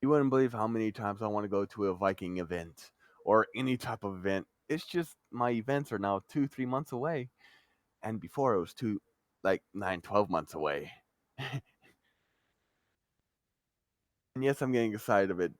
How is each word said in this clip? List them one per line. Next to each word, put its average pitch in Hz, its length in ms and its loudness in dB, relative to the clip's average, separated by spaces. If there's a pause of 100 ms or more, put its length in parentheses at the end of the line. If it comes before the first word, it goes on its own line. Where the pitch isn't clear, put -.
You 131 80 0
wouldn't 143 200 6
believe 131 240 4
how 110 140 -2
many 110 240 0
times 101 300 -4
I 110 60 -2
wanna 104 200 -2
go 101 180 0
to 101 220 -2
a 95 80 2
Viking 92 420 0
event 85 540 -8 (340)
or 110 300 6
any 127 220 0
type 120 260 -6
of 98 140 -4
event. 95 300 0 (220)
It's 156 160 -2
just - 320 -4 (140)
my 120 200 0
events 135 400 -2
are 107 80 -2
now 98 300 0
two, 143 180 0
three 131 180 -6
months 131 260 -4
away. 131 400 -4 (720)
And 110 180 -6
before 131 340 0
it 95 40 4
was 85 140 -4
two, 107 280 -4 (420)
like, 95 200 2 (100)
nine, 95 280 -4
twelve 101 280 2
months 80 260 -2
away. 76 360 -2 (460)
<laughs> 135 260 -8 (2750)
And 131 80 -6
yes, 139 180 2
I'm 131 100 0
getting 117 220 4
excited 101 380 2
a 90 40 -2
bit. 87 240 0